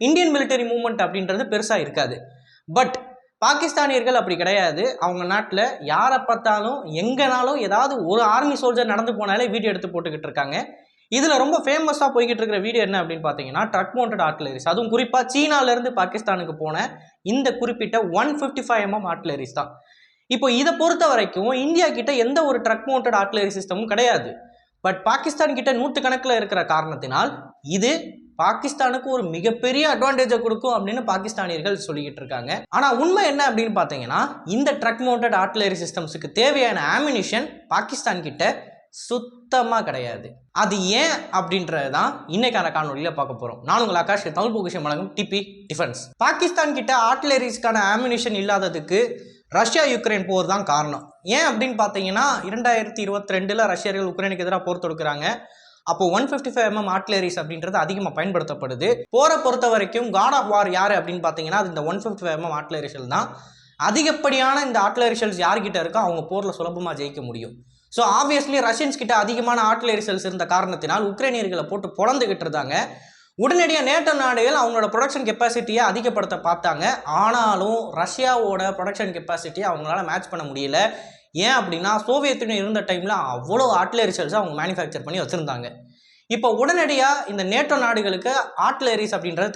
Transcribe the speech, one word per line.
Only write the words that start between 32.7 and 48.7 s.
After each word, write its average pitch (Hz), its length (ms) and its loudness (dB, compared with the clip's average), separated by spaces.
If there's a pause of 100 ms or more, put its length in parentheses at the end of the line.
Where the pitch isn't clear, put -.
ஆனா 269 120 4 (140)
உண்மை 381 280 4
என்ன 285 200 0
அப்படின்னு 226 320 -2
பாத்தீங்கன்னா 143 380 -2 (360)
இந்த 285 160 2 (100)
ட்ரக் 226 240 0
மவுண்டட் 233 360 2
ஆர்ட்டிலரி 196 420 0
சிஸ்டம்ஸுக்கு 160 440 -8 (120)
தேவையான 240 440 2 (120)
ஆம்யுனிஷன் 262 520 0 (240)
பாகிஸ்தான் 202 560 -2
கிட்ட 131 160 -4 (640)
சுத்தமா 240 800 -2
கிடையாது. 117 420 -8 (340)
அது 196 140 0 (240)
ஏன் 320 160 0 (220)
அப்படின்றது 165 580 -2
தான் 240 160 2 (240)
இன்னைக்கான 220 400 0
காணொளியில 151 420 -2
பார்க்க 135 220 -4
போறோம். 117 180 -8 (100)
நான் 214 160 4
உங்கள் 180 180 0
ஆகாஷ், 196 220 0 (140)
தமிழ் 220 160 0
பொக்கிஷம் 175 320 -4
வழங்கும் 151 300 -4
டி 208 160 -2
பி 202 80 0 (300)
டிஃபென்ஸ். 151 300 -4 (220)
பாகிஸ்தான் 311 560 2
கிட்ட 254 140 0 (160)
ஆர்ட்டிலரிஸ்க்கான 247 840 2
ஆம்யுனிஷன் 233 520 0
இல்லாததுக்கு 190 580 0 (580)